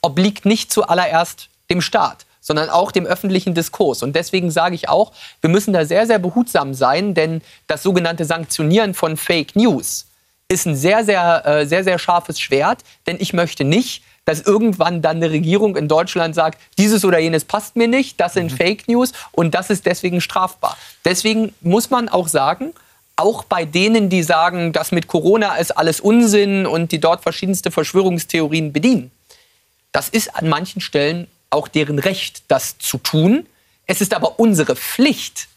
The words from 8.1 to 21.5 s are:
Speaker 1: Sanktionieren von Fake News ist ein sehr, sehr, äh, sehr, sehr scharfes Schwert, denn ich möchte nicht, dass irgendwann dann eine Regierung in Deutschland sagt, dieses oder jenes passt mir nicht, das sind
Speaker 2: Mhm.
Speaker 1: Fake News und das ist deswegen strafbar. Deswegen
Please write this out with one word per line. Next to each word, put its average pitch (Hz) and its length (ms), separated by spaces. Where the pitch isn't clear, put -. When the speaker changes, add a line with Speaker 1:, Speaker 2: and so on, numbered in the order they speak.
Speaker 1:
Sanktionieren 165 680
von 160 220
Fake 165 400
News 202 500
ist 185 180
ein 156 100
sehr, 190 280
sehr, 175 400
äh, 147 220
sehr, 165 160
sehr 185 160
scharfes 170 400
Schwert, 151 440
denn 170 100
ich - 140
möchte 170 320
nicht, 170 400
dass 151 140
irgendwann 196 600
dann 160 140
eine 165 140
Regierung 170 460
in 151 120
Deutschland 165 480
sagt, 160 240
dieses 208 260
oder 180 140
jenes 160 260
passt - 300
mir 233 140
nicht, 262 320
das 175 140
sind 170 180
Speaker 2:
Mhm. 131 40
Speaker 1:
Fake 185 320
News 240 240
und 165 220
das 180 160
ist 196 160
deswegen 180 340
strafbar. - 560
Deswegen 214 480